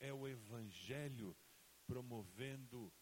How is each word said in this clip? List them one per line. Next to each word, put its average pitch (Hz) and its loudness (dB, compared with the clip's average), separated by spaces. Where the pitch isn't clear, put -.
é 139 0
o 135 2
Evangelho 113 0
promovendo 120 0